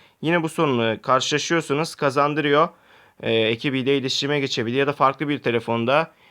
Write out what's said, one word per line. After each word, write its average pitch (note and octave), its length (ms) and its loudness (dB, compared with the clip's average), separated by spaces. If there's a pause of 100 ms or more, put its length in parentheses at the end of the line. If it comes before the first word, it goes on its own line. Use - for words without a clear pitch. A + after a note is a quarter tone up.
(200)
Yine E3 220 0
bu D#3+ 60 -2
sorunu A#2+ 540 0
karşılaşıyorsanız D3 920 0
Kazandırıyor, D3 760 2 (540)
e, A2+ 100 -2
ekibiyle A#2 680 0
iletişime C#3 420 -2
geçebilir B2+ 360 -2
ya C#3 100 2
da C#3+ 60 0
farklı C#3 360 0
bir C#3+ 100 -2
telefonda A#2 720 0 (180)